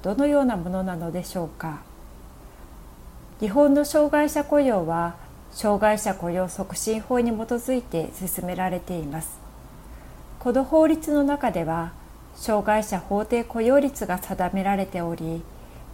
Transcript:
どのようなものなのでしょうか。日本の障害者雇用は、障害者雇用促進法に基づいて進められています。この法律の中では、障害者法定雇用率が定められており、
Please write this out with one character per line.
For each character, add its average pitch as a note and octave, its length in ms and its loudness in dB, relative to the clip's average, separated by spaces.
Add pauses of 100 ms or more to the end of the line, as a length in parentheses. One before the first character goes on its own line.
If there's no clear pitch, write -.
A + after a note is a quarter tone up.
ど G3 100 0
の C#4+ 140 4
よ C#4+ 140 6
う - 20 4
な A#3+ 120 2
も F3 140 -4
の F#3+ 140 -2
な F#3 100 -4
の E3 160 -6
で E3 140 -4
し - 120 -10
ょ E3+ 100 -2
う - 20 -12
か。 D3+ 320 -8 (1600)
日 G#3+ 80 0
本 C#4 260 8
の D4 100 6
障 D4 280 4
害 D4+ 180 6
者 D4+ 140 0
雇 D4 160 4
用 A3 260 4
は、 E3+ 300 0 (340)
障 G#3 320 2
害 G#3+ 160 4
者 G#3 160 -2
雇 F3 160 -4
用 F3+ 180 0
促 F#3 280 -8
進 A3 240 -2
法 B3 180 0
に A#3+ 140 2
基 - 20 -2 (200)
づ A#3+ 200 -2
い B3 80 0
て E3 320 -4
進 F3+ 320 -6
め F3+ 80 -4
ら F#3 160 -2
れ F3+ 80 -2
て F3+ 180 -6
い D#3 120 -6
ま D#3 140 -6
す。 - 180 -14 (1000)
こ A#3+ 140 -2
の C4 100 4
法 D#4+ 240 6
律 D#4+ 240 2
の D4 140 4
中 C#4+ 260 0
で E3+ 140 -2
は、 E3 360 -4 (340)
障 G#3+ 320 0
害 G#3+ 160 4
者 G#3 160 -4
法 G3+ 260 -2
定 A#3 200 0
雇 - 160 -6
用 B3 180 6
率 C4+ 280 2
が F3+ 120 -2
定 F3+ 360 -2
め F#3+ 80 2
ら G3 140 2
れ G3 100 0
て F3+ 160 -6
お E3+ 120 -2
り、 E3 280 -4 (520)